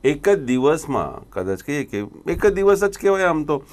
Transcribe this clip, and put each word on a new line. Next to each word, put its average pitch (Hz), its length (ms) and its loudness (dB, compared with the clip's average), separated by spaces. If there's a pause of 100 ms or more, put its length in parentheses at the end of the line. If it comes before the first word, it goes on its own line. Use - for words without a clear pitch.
એક 147 260 2
જ 202 60 6
દિવસમાં, 127 960 -2
કદાચ 95 340 -6
કહીએ 143 200 -4
કે 104 140 -8 (300)
એક 170 180 -2
જ 202 80 4
દિવસ 196 300 2
જ 202 140 -2
કહેવાય 196 260 0
આમ 160 200 0
તો, 147 300 -4